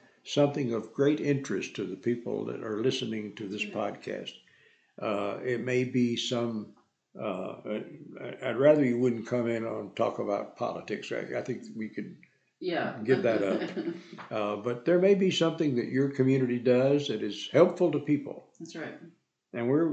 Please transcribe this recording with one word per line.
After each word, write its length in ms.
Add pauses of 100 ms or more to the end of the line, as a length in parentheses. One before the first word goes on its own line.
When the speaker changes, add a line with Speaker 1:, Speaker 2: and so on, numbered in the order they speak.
(240)
Speaker 1:
something 500
of 180
great 280
interest 560
to 80
the 120
people 500
that 160
are 200
listening 540
to 120
this 160
Speaker 2:
Yeah. 100
Speaker 1:
podcast. 580 (680)
Uh, 440
it 200
may 200
be 320
some, 580 (440)
uh, 360 (100)
I, 200 (580)
I'd 160
rather 260
you 140
wouldn't 280
come 220
in 160
and 320
talk 220
about 380
politics. 560
I, 260
I 40
think 200 (140)
we 120
could 280 (440)
Speaker 2:
Yeah. 440
Speaker 1:
give 180
that 200
up. 180 (140)
Speaker 2:
<laughs> 60 (500)
Speaker 1:
Uh, 260
but 280
there 140
may 160
be 160
something 460
that 120
your 220
community 480
does 500
that 140
is 280
helpful 420
to 60
people. 500 (120)
Speaker 2:
That's 160
right. 160 (600)
Speaker 1:
And 160
we're, 220